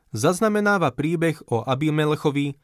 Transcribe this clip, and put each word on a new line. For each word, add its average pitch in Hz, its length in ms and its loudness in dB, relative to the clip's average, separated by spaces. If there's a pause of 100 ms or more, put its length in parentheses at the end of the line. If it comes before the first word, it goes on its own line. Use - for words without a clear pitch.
(140)
zaznamenáva 190 800 2
príbeh 160 560 -2
o 113 160 -2
Abimelechovi, 147 960 0